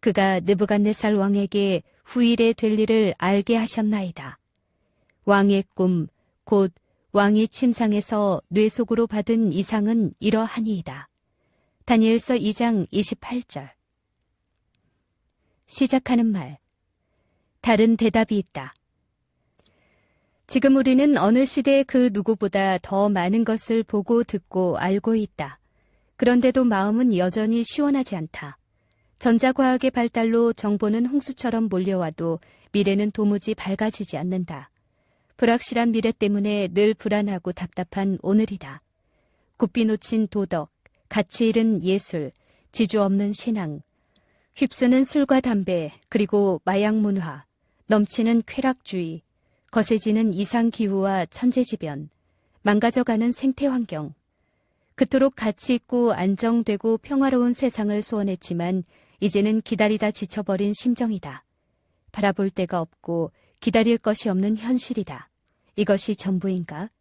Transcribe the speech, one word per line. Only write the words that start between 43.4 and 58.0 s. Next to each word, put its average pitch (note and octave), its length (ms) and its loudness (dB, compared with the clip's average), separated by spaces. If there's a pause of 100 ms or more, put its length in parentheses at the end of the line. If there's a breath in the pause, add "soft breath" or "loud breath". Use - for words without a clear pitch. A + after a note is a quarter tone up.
휩쓰는 B3+ 460 2
술과 C#4 380 2
담배, F#3 500 -2 (180)
그리고 G3+ 560 0
마약 G3+ 300 0
문화, G3 500 -2 (420)
넘치는 A3 600 2
쾌락주의, F#3 760 -4 (500)
거세지는 A3 600 2
이상기후와 G3 960 0
천재지변, E3 840 -2 (520)
망가져가는 A#3 680 2
생태환경. A#3+ 840 -4 (800)
그토록 C4+ 400 2
가치 A3 400 -2
있고 A#3+ 380 0
안정되고 A3 840 0
평화로운 C4 540 0
세상을 G#3 480 -2